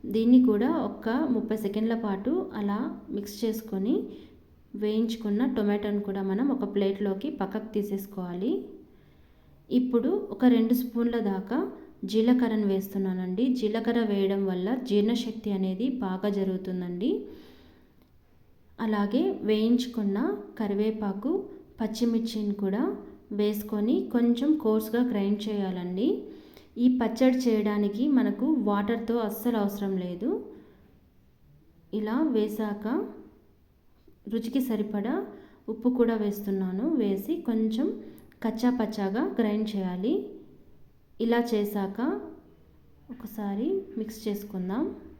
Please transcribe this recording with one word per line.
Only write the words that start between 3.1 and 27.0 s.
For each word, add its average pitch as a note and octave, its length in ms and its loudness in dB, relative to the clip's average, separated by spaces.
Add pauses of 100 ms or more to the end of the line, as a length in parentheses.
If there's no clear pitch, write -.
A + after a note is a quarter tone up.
మిక్స్ - 260 -8
చేసుకొని A3 540 0 (840)
వేయించుకున్న A3 580 0 (160)
టొమాటోను G#3 540 0
కూడా F#3+ 200 -2
మనం A3+ 160 2 (100)
ఒక - 200 -4
ప్లేట్లోకి G3+ 540 0 (120)
పక్కకు G#3 340 -6
తీసేసుకోవాలి. G3 760 -4 (1200)
ఇప్పుడు B3+ 320 2 (240)
ఒక - 120 2 (100)
రెండు A3+ 240 4
స్పూన్ల A#3 380 -2 (100)
దాకా G3 300 -2 (540)
జీలకర్రను A3+ 600 4
వేస్తున్నానండి. F#3+ 720 -2 (160)
జీలకర్ర A3+ 400 0 (120)
వేయడం G3 380 2
వల్ల F#3 180 -2 (220)
జీర్ణశక్తి G#3+ 680 0
అనేది F#3+ 280 0 (180)
బాగా F#3 340 -2
జరుగుతుందండి. F#3 720 -2 (1800)
అలాగే G#3+ 380 2 (260)
వేయించుకున్న G#3+ 680 2 (420)
కరివేపాకు, G#3 720 0 (480)
పచ్చిమిర్చిని A3 840 0
కూడా G3 200 0 (580)
వేసుకొని G#3 540 2 (200)
కొంచెం A#3+ 360 4 (120)
కోర్స్గా A3 380 2 (100)
గ్రైండ్ G#3 360 2
చేయాలండి. F#3+ 640 0 (720)
ఈ B3+ 40 8 (140)